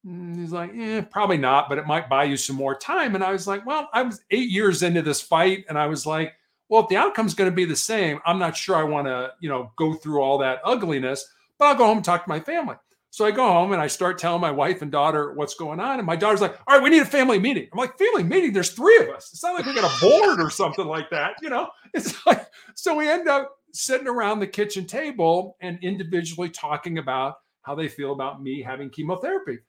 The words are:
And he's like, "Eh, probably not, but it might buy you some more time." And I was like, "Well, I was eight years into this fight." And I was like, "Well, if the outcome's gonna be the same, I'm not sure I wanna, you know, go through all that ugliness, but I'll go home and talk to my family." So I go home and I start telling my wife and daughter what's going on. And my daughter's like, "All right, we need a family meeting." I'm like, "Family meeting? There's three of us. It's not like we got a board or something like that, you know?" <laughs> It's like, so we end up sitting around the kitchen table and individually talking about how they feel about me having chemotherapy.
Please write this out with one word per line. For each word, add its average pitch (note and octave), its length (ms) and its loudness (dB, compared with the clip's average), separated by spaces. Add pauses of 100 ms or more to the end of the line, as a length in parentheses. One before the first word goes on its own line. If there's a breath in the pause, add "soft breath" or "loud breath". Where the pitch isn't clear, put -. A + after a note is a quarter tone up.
And F3 320 -12
he's E3+ 160 -8
like, F3 220 -8
"Eh, A3 280 -6
probably G3 340 0
not, C#3 320 4
but C#3 100 -2
it D3+ 80 -8
might D#3 220 -2
buy C3+ 160 2
you C#3 120 -2
some C3+ 200 -6
more C3+ 180 -2
time." C#4+ 400 -2
And F#3+ 80 -2
I F#3+ 100 0
was F#3+ 140 -4
like, G3+ 200 -6
"Well, D4 260 -4
I A#3 100 2
was A#3+ 280 -6
eight B3 180 0
years F#3+ 340 2
into E3+ 200 2
this D3+ 180 -2
fight." F#3+ 480 2
And D#3 100 -4
I D3+ 80 2
was D3 200 -4
like, D#3 260 -4 (360)
"Well, A3 140 6
if - 60 -2
the F#3+ 80 2
outcome's A3+ 380 0
gonna F#3+ 160 2
be F3 160 0
the D#3 100 -4
same, F3+ 480 -2
I'm F3 140 2
not E3 180 -2
sure F#3+ 200 0
I E3+ 80 2
wanna, C3+ 560 -4
you E3 100 -8
know, B2+ 260 -6
go D#3 180 0
through D3+ 280 -2
all C#3 160 2
that C3 260 0
ugliness, D3+ 600 -2 (320 soft breath)
but D4 80 4
I'll C#4+ 80 6
go A#3+ 100 4
home A3 140 4
and F#3+ 60 -4
talk F3 200 0
to - 40 -12
my D#3+ 120 -4
family." C#4 360 -6 (360)
So G#4+ 140 0
I G#4+ 60 2
go C4 140 0
home F#3 260 4
and F3 100 0
I D3 60 -2
start F3 300 -2
telling F3 220 -2
my E3 120 0
wife D3 300 0
and C#3+ 100 -8
daughter D3 400 0
what's C#3+ 220 -6
going D#3+ 260 -8
on. C4 180 -4
And G#3 80 -4
my E3+ 100 0
daughter's G3+ 240 2
like, F#3 160 0 (100)
"All C#4 100 8
right, C4+ 60 10
we C#4+ 80 4
need D#4 120 8
a - 40 0
family B3+ 320 4
meeting." G3+ 340 -2
I'm F#3 60 -8
like, B3 200 -6
"Family G#4 240 2
meeting? C4+ 300 2
There's F#3 180 0
three F#4+ 280 8
of - 120 4
us. - 220 -14
It's - 100 -14
not F4+ 120 -2
like E4+ 120 -4
we C4+ 80 -6
got A3 100 2
a D#3 160 0
board D4 400 6
or D#3+ 80 0
something E3+ 380 -4
like D#3 240 -6
that, D3+ 320 -4
you D#4 80 -8
know?" C#4+ 180 -4 (120)
<laughs> - 140 -20
It's - 300 -6
like, C4+ 220 4 (280 loud breath)
so E4+ 200 -4
we D4+ 160 -2
end E4+ 180 0
up C#4 280 0 (160)
sitting C4 360 -4
around A3 320 -2
the F#3+ 60 -2
kitchen G3 400 -6
table G3+ 720 -2
and F3 220 -10
individually F3 640 -6
talking E3 500 -6
about C3 380 -4 (260)
how C#3 120 -10
they D#3 140 -6
feel C#3+ 240 -8
about C3+ 300 -8
me C3+ 200 -8
having C3 280 -12
chemotherapy. F3+ 680 -6 (100)